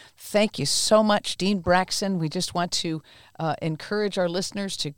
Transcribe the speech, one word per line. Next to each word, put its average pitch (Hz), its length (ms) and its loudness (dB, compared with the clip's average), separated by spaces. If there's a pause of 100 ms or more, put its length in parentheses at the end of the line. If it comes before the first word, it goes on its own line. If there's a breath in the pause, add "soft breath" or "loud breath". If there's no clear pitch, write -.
(160 loud breath)
Thank - 420 0
you 143 60 -2
so - 380 4
much, 208 340 0
Dean 196 220 0
Braxton. 185 600 2
We 160 120 0
just 180 240 -4
want 175 180 -2
to, 160 300 -4 (360 soft breath)
uh, 160 220 -2
encourage 202 560 -4
our 180 120 2
listeners 190 500 -4
to 147 200 -6